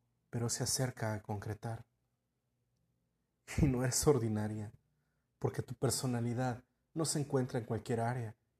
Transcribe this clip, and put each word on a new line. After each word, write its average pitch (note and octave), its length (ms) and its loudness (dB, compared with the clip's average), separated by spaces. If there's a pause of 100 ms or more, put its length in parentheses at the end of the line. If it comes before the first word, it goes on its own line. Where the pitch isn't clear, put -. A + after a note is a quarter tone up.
(320)
pero A#2 180 0
se - 140 -2
acerca A#2 500 0
a G#2 80 -4
concretar. A2 640 -6 (1800)
Y D#3 60 8
no B2+ 160 2
eres B2+ 240 2
ordinaria, G#2+ 640 2 (680)
porque - 240 -2
tu - 140 -6
personalidad A#2+ 880 0 (320)
no D#3+ 100 0
se D3+ 140 0
encuentra C3+ 400 0
en A2+ 60 -8
cualquier A2+ 340 -2
área, A#2 360 -2 (240)